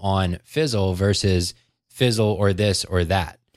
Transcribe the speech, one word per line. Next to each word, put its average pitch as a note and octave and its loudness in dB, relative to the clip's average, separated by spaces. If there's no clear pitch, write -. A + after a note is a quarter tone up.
on F#2+ 0
Fizzle A2 -2
versus F#2+ 0
Fizzle A2+ 0
or G2+ 0
this G2+ 0
or F2+ 0
that. E2+ -2